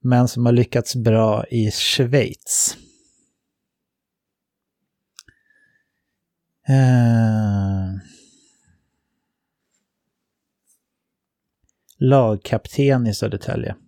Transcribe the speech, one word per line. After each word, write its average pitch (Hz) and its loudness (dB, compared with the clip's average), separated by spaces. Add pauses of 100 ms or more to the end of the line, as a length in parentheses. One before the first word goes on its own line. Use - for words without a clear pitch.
men 123 2
som 120 -2
har 120 4
lyckats 120 0
bra 110 0
i 107 -2
Schweiz. - -2 (4000)
Eh, 110 2 (4000)
lagkapten 127 0
i 104 -2
Södertälje. - -6 (120)